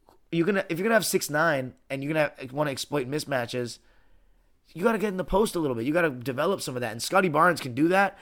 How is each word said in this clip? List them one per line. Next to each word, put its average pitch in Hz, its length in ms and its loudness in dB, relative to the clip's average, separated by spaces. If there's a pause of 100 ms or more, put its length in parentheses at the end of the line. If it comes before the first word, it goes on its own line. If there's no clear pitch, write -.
(320)
You're 165 140 2
gonna, 196 220 2
if 165 100 -4
you're 185 60 -2
gonna 226 120 4
have 190 100 4
six - 240 0
nine 147 440 2 (140)
and 135 140 -6
you're 143 100 -4
gonna 151 200 2 (200)
wanna 147 200 -2
exploit 131 360 -4
mismatches, 123 680 -4 (960)
you 160 80 -8
gotta 220 160 2
get 202 120 0
in 185 60 -6
the 185 60 -4
post 196 320 2
a 175 60 -2
little 139 160 -2
bit. 117 100 -4
You 147 60 -2
gotta 165 180 2
develop 135 500 -4
some 139 140 -8
of 123 60 -4
that. 117 100 -4
And 113 100 -10
Scotty 190 280 2
Barnes 156 320 4
can 131 120 -8
do 135 160 2
that, 190 340 2